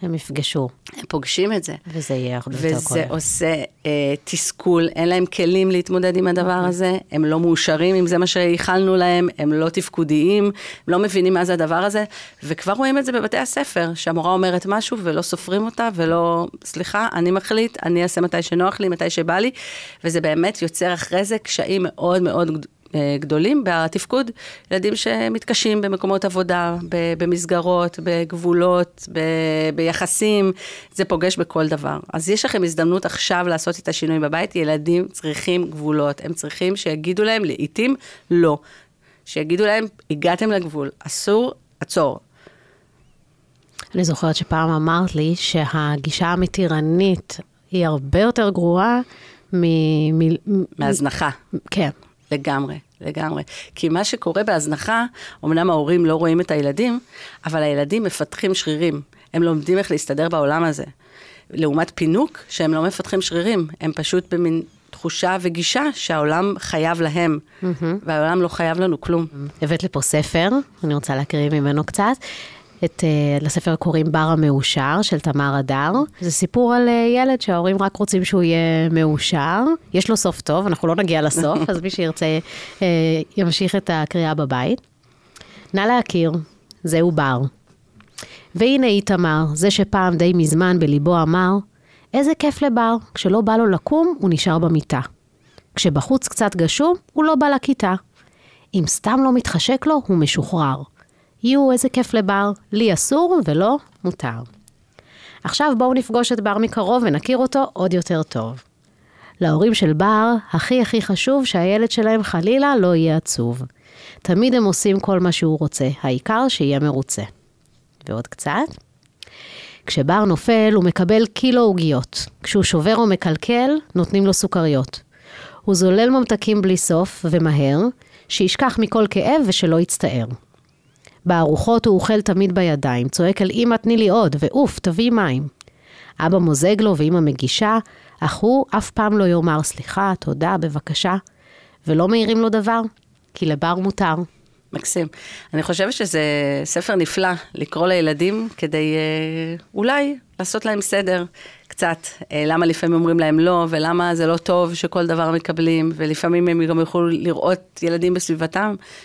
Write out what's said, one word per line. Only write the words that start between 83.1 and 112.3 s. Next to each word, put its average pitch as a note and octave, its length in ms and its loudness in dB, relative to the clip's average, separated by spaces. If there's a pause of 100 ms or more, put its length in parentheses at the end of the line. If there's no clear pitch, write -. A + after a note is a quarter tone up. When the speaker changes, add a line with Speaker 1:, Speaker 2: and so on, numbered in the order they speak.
Speaker 1:
ימשיך F#3 400 0
את F#3+ 160 -4
הקריאה D#3 420 -2
בבית. C#3+ 460 -2 (920)
"נא F#3+ 60 0
להכיר, G3 520 0 (520)
זהו E3 280 2
בר. C3+ 280 0 (1160)
והנה C4 320 2
איתמר, F3+ 580 2 (100)
זה F3 160 2
שפעם F#3 460 2
די F3 180 2
מזמן F3 440 2
בליבו D#3 440 2
אמר, F3+ 300 2 (640)
'איזה C#4+ 240 2
כיף D4 240 -2
לבר, A#3 340 2 (180)
כשלא G3 260 2
בא A3 160 2
לו A#3 100 4
לקום, D4+ 540 2
הוא F#3+ 120 2
נשאר E3 260 2
במיטה. D#3+ 420 0 (760)
כשבחוץ F3 540 0
קצת G#3 280 -2
גשום, C#4 380 2 (180)
הוא D4+ 120 2
לא D#4 100 4
בא D4 140 4
לכיתה. C4 460 0 (800)
אם F3+ 120 2
סתם A3+ 380 0
לא B3+ 80 4
מתחשק B3 540 0
לו, D4+ 200 2
הוא F#3+ 100 2
משוחרר. D3 640 0 (600)
יו, C4 300 4
איזה B3+ 160 2
כיף B3+ 260 -2
לבר, G3+ 380 2 (200)
לי G#3+ 200 2
אסור E4 520 2
ולא F3 320 2 (280)
מותר.' B2 380 -6 (1000)
עכשיו D4 340 0
בואו B3+ 160 2
נפגוש A#3+ 380 0
את A3+ 80 -2
בר G3+ 180 0
מקרוב A3+ 480 0
ונכיר F3+ 320 0
אותו C4 340 2
עוד F3+ 220 0
יותר E3+ 280 0
טוב. A#2 400 -8 (800)
להורים F3 340 4
של E3+ 180 2
בר, G#3+ 420 2 (160)
הכי B3 300 0
הכי A3+ 220 0
חשוב B3+ 440 0
שהילד G3+ 440 2
שלהם A3 320 2
חלילה B3 540 2